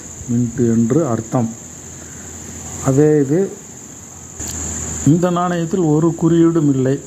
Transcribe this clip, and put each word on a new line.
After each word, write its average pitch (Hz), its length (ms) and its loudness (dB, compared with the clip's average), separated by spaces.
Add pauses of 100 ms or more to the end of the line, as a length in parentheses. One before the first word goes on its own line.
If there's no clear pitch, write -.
(320)
மின்ட் 120 260 0
என்று 117 480 2
அர்த்தம். 113 420 0 (1400)
அதே 147 360 4
இது 160 440 0 (1400)
இந்த 175 240 6
நாணயத்தில் 175 500 0
ஒரு 160 420 2
குறியீடும் 165 480 4
இல்லை. 131 360 2